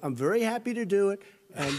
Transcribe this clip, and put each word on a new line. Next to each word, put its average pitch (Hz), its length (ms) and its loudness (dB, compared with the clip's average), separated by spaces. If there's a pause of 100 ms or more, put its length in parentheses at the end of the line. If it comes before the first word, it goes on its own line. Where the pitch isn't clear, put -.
I'm 135 120 -4
very 165 280 2
happy 233 320 -2
to 233 100 -2
do 196 240 2
it. 196 140 -4 (320)
And 139 240 -2